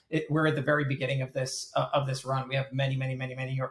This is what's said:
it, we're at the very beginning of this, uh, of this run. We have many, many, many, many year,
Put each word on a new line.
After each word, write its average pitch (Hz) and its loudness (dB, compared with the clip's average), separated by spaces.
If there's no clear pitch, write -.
it, 156 0
we're 156 4
at 151 4
the - 0
very 147 4
beginning 135 0
of 131 -6
this, - -4
uh, 135 2
of 139 2
this 131 -4
run. 131 -2
We 131 -2
have 135 -2
many, 135 2
many, 131 -2
many, 127 -6
many 131 -4
year, 131 -2